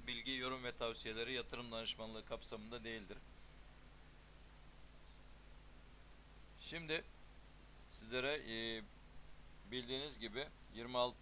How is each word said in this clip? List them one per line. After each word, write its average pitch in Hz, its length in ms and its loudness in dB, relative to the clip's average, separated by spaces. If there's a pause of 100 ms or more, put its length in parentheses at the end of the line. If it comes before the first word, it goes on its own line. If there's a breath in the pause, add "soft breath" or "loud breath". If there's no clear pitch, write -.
bilgi, 120 240 2
yorum 127 320 4
ve 120 140 2
tavsiyeleri 117 560 4
yatırım 120 380 2
danışmanlığı 110 540 0
kapsamında 113 580 -2
değildir. 104 340 0 (3500)
Şimdi 160 420 2 (840)
sizlere, 127 440 4
e, 113 500 4 (880)
bildiğiniz 127 480 2
gibi 117 280 2 (280)
yirmi 120 220 2
altı 123 240 10